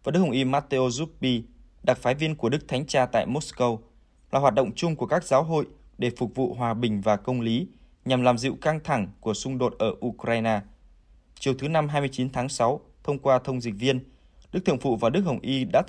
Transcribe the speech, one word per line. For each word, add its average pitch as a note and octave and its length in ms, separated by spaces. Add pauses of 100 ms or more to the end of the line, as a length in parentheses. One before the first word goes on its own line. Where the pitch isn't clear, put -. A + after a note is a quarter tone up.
và C#3 80
Đức F3 80
Hồng E3+ 100
Y C3 140
Matteo C3 440
Zuppi, A#2+ 540 (400)
đặc B2+ 160
phái B2 160
viên D#3 220
của - 120
Đức D3 200
Thánh C3+ 180
Cha C3 200
tại A2+ 200
Moscow, B2 520 (540)
là C3+ 60
hoạt C#3 160
động A#2+ 220
chung E3 200
của B2 100
các E3+ 180
giáo D3+ 180
hội D#3+ 240 (320)
để A#2+ 180
phục A2 180
vụ C3 200
hòa A#2 200
bình G#2+ 260
và G#2 160
công B2+ 240
lý, A2+ 280 (360)
nhằm B2+ 180
làm B2 160
dịu B2 220
căng D#3 240
thẳng A2+ 240 (120)
của - 140
xung C3+ 240
đột A#2+ 200
ở A2 160 (120)
Ukraine. A2+ 540 (800)
Chiều C3+ 180
thứ C#3 100
Năm, D3+ 200
hai D3 120
mươi C#3 120
chín B2+ 200
tháng B2+ 160
sáu, B2+ 320 (220)
thông C#3+ 160
qua C3 260
thông C3 160
dịch A#2 180
viên, B2+ 220 (520)
Đức F3+ 120
Thượng C#3+ 140
phụ B2 180
và A2+ 140
Đức E3 100
Hồng D#3+ 200
Y C3 240
đã A#2 240